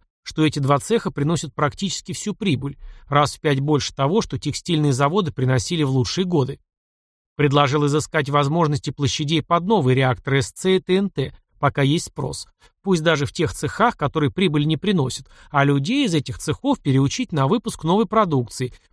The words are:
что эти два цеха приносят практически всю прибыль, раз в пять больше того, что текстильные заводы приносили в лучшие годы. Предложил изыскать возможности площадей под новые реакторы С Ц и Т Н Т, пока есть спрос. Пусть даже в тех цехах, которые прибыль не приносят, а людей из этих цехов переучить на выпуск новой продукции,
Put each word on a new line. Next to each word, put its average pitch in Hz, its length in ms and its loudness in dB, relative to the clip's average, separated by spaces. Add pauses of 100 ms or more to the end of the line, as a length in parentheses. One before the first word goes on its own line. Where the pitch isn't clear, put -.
(240)
что - 200 -2
эти 156 140 0
два 139 220 2
цеха 214 320 -2
приносят 147 420 -2
практически - 580 -4
всю 208 220 -6
прибыль, 143 460 -2 (280)
раз 143 280 2
в - 40 -18
пять 143 200 0
больше 143 340 0
того, 156 280 0
что - 180 -4
текстильные 151 540 0
заводы 147 380 0
приносили 131 520 0
в 135 80 0
лучшие 131 340 0
годы. 143 340 0 (760)
Предложил 143 500 2
изыскать 147 440 0
возможности 147 600 0
площадей 143 540 -2
под 170 220 -2
новые 160 300 2
реакторы 131 460 0
С - 100 -4
Ц 190 260 0
и - 20 2
Т 185 160 -2
Н 196 160 0
Т, - 240 -6 (240)
пока 139 240 0
есть 147 240 0
спрос. - 400 -10 (340)
Пусть 180 220 0
даже 156 220 2
в - 60 -6
тех - 220 -2
цехах, 220 420 0
которые 147 340 0
прибыль 151 360 0
не 156 100 0
приносят, 165 540 -2 (200)
а 143 140 2
людей 143 420 2
из 175 80 0
этих 139 240 -2
цехов - 440 -2
переучить 139 500 2
на 139 160 0
выпуск 214 380 -2
новой 196 200 4
продукции, 143 680 0 (200)